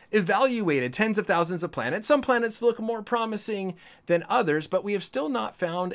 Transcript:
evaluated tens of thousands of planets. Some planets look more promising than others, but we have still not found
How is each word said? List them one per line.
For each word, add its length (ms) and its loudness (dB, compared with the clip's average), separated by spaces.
evaluated 840 2
tens 240 0
of 80 0
thousands 360 0
of 100 -4
planets. 360 -4
Some 140 4
planets 400 0
look 180 2
more 220 -4
promising 760 -4
than 220 2
others, 380 2
but 160 0
we 120 -2
have 100 -2
still 240 -4
not 260 -4
found 400 -4